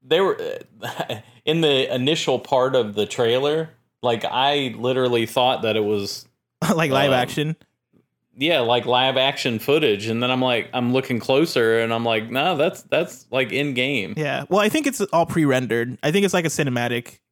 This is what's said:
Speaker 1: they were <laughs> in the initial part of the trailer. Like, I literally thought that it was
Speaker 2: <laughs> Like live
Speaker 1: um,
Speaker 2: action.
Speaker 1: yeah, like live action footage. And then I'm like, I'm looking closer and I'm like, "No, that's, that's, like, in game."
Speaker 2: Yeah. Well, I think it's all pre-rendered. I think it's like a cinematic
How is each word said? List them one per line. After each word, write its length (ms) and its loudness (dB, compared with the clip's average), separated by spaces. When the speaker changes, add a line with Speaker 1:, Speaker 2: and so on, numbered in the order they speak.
Speaker 1:
they 140 4
were 180 2
<laughs> 540 -10
in 160 2
the 340 2
initial 440 0
part 360 2
of 200 2
the 100 2
trailer. 640 0
Like, 240 0
I 520 0
literally 480 2
thought 360 0
that 160 0
it 80 2
was 420 -4
Speaker 2:
<laughs> 260 -2
Like 160 2
live 200 4
Speaker 1:
um, 20 4
Speaker 2:
action. 420 -2
Speaker 1:
yeah, 220 2
like 260 2
live 300 2
action 440 0
footage. 480 0
And 140 -2
then 80 -2
I'm 120 0
like, 320 0
I'm 180 -2
looking 280 0
closer 600 2
and 140 0
I'm 100 -2
like, 260 -2
"No, 280 -2
that's, 260 -2
that's, 480 -4
like, 220 -2
in 200 -2
game." 440 -2
Speaker 2:
Yeah. 320 -4
Well, 100 2
I 80 2
think 200 -2
it's 120 -4
all 260 0
pre-rendered. 800 0
I 80 0
think 140 2
it's 80 0
like 120 0
a 40 0
cinematic 720 -4